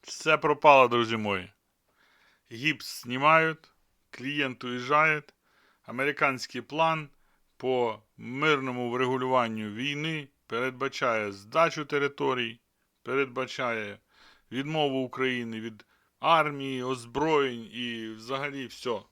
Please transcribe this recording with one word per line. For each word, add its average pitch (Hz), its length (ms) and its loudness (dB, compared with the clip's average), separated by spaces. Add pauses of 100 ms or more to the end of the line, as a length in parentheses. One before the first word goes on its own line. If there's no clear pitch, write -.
(120)
Все 156 260 2
пропало, 147 500 8
друзі 117 300 2
мої. 98 340 -4 (1000)
Гіпс 123 500 -4
знімають, 156 720 2 (380)
клієнт 135 540 -6
уїжджає. 143 600 2 (600)
Американський 131 800 -2
план 156 480 0 (480)
по 123 420 0 (180)
мирному 127 720 0
врегулюванню 127 840 0
війни 143 540 -6 (200)
передбачає 123 840 -2
здачу 143 540 0
територій, 135 760 -2 (440)
передбачає 123 960 -4 (520)
відмову 139 520 0
України 123 560 -4
від 110 260 -12 (340)
армії, 139 640 2
озброєнь 127 920 0
і 117 360 -8
взагалі 135 560 -8
все. 117 340 -6 (120)